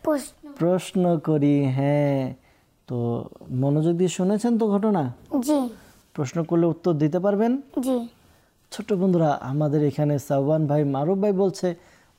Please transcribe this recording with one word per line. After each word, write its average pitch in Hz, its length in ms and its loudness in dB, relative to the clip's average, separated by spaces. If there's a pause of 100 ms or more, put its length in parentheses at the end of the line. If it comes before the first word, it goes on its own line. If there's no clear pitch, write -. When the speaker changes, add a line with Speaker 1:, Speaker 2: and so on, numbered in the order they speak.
Speaker 1:
প্রশ্ন। 294 560 -4
Speaker 2:
প্রশ্ন 175 600 0
করি, 143 460 2
হ্যাঁ। 139 680 0 (520)
তো 120 420 -4 (220)
মনোযোগ 147 460 0
দিয়ে 180 120 0
শুনেছেন 208 500 0
তো 220 100 0
ঘটনা? 196 440 0 (280)
Speaker 1:
জি। 269 280 0 (460)
Speaker 2:
প্রশ্ন 156 300 -4
করলে 170 220 2
উত্তর 165 260 0
দিতে 151 260 0
পারবেন? 214 440 0 (180)
Speaker 1:
জি। 247 280 -2 (640)
Speaker 2:
ছোট্ট - 220 -6
বন্ধুরা, 175 380 2
আমাদের 147 540 0
এখানে 147 340 0
সাওয়ান 147 480 0
ভাই, 147 180 2
মারুফ 143 340 0
ভাই 208 140 2
বলছে 185 420 0 (440)